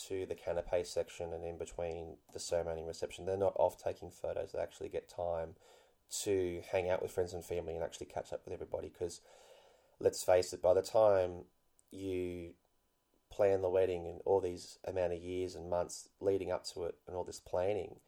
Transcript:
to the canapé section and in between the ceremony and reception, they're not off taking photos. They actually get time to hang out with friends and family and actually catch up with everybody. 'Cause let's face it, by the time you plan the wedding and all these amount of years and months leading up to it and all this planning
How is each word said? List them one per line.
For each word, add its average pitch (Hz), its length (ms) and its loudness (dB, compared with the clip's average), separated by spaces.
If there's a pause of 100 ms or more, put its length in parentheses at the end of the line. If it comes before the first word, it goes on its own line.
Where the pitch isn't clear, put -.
to 95 180 -4
the 87 80 -6
canapé 87 500 -2
section 85 480 -4
and 82 120 -6
in 85 140 -6
between 82 580 -6 (160)
the 85 80 -10
ceremony 82 400 -2
and 82 80 -6
reception, 85 360 -8
they're 95 120 0
not 95 200 4
off 87 220 4
taking 87 320 -6
photos. 85 420 -6
They - 60 -4
actually 85 300 -6
get - 200 -6
time 85 460 -4 (680)
to 92 480 2
hang 92 200 2
out 92 120 2
with - 100 -4
friends 90 200 0
and 85 120 -8
family 82 300 -4
and 82 100 -2
actually - 220 -8
catch - 260 -8
up - 120 -8
with 92 80 -10
everybody. - 380 -8
'Cause - 300 -6 (800)
let's - 240 2
face 92 280 6
it, 90 80 -8
by 90 140 8
the 92 80 6
time 92 640 4 (440)
you 90 640 -4 (760)
plan 98 320 4
the 92 80 4
wedding 90 360 4
and 85 180 -8
all 98 160 6
these 87 440 -6
amount 92 280 0
of 87 60 -4
years 90 360 -4
and 87 160 -8
months - 380 -2 (120)
leading 98 300 2
up 87 140 -2
to 90 200 -6
it - 120 -6 (100)
and 90 100 -8
all 87 80 -2
this - 160 -12
planning 92 560 -2 (120)